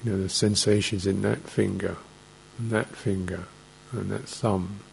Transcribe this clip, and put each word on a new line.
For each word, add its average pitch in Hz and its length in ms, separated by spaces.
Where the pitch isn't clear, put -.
You 113 80
know, 95 120
the 92 60
sensations 104 760
in 98 160
that 104 260
finger, 95 480
and 113 120
that 110 180
finger, 90 560
and 98 180
that 101 140
thumb. 98 560